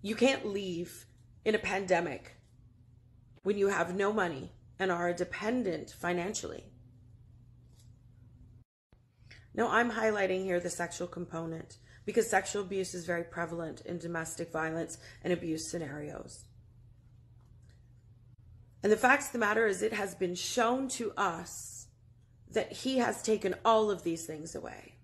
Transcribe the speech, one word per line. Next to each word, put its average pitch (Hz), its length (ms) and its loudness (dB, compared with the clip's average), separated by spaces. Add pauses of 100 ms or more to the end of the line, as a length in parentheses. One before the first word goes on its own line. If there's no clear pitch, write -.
You 208 140 -2
can't 262 320 4
leave 190 580 -4 (400)
in - 80 4
a - 60 2
pandemic 180 760 0 (1040)
when 202 140 2
you 196 100 4
have 175 260 2
no 196 180 2
money 170 400 -2 (280)
and 190 120 2
are 175 220 2
dependent 180 800 -2
financially. 175 720 -4 (3000)
Now, 226 160 2
I'm 233 220 4
highlighting 208 520 2
here 180 160 2
the 175 120 -4
sexual 175 360 -4
component 165 680 -8 (280)
because 220 220 4
sexual - 360 2
abuse 190 320 -4
is 170 100 -8
very 170 180 0
prevalent 170 580 -6
in 175 180 -6
domestic 165 520 -6
violence 160 460 -2 (260)
and 180 80 0
abuse 165 380 -2
scenarios. 151 760 -8 (2250)
And 208 100 6
the 208 60 8
facts 262 300 6
of - 60 -12
the 240 60 -2
matter 220 280 4
is 190 140 0
it 220 120 0
has 196 220 -2
been 180 200 -2
shown 247 540 2
to 233 260 -4
us - 720 -4 (640)
that - 220 0
he 262 240 0
has 233 240 2
taken 202 420 2
all 220 280 6
of 185 120 -2
these 165 220 -2
things 156 300 -10
away. - 480 -12